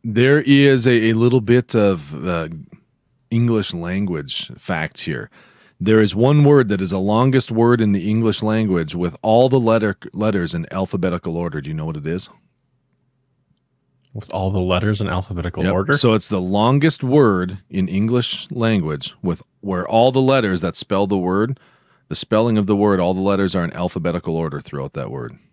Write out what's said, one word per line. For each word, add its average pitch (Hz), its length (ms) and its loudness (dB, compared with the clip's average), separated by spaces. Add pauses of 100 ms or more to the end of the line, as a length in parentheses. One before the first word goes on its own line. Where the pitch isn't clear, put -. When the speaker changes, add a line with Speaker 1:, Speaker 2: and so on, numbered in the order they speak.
Speaker 1:
there 123 380 4
is 139 460 4
a, 113 240 4
a - 20 2
little 120 300 2
bit 120 320 2
of, 82 520 0
uh, 82 220 -4 (840)
English 117 440 0
language 87 800 -6
facts 80 460 -6
here. 65 260 -8 (500)
There 110 220 4
is 95 140 2
one 139 280 4
word 143 280 6
that 98 100 0
is 95 100 -4
the 95 100 -2
longest 120 500 2
word 117 320 2
in 104 100 2
the 98 160 -2
English 110 340 0
language 98 520 -2
with 87 260 -4
all 120 300 2
the 131 100 2
letter, 110 380 0 (160)
letters 95 400 -2
in 82 180 -6
alphabetical 87 640 -4
order. 80 240 -6
Do 69 80 -12
you 78 60 -8
know 78 100 -8
what 78 140 -8
it 73 80 -12
is? 87 240 -8 (1800)
Speaker 2:
With - 180 -14
all 95 180 -2
the 95 120 -2
letters 95 400 0
in 101 60 -2
alphabetical 87 560 -6
Speaker 1:
Yep. 92 100 2
Speaker 2:
order? 98 180 0
Speaker 1:
So 123 220 2
it's - 160 -2
the 98 100 -2
longest 123 640 0
word 98 540 2 (100)
in 92 200 -2
English 110 640 -2
language 98 720 -2
with, 87 200 -4 (180)
where 92 260 -6
all 117 260 2
the 131 100 2
letters 113 400 2
that 87 140 -4
spell 101 300 -2
the 98 120 0
word, 98 420 -2 (480)
the - 60 -8
spelling 110 420 0
of 101 100 0
the 101 100 2
word, 101 240 2
all 90 140 0
the 95 60 -4
letters 98 340 0
are 87 100 0
in 85 100 -6
alphabetical 87 640 -4
order 73 240 -6
throughout 69 340 -12
that 64 160 -10
word. 62 260 -12 (160)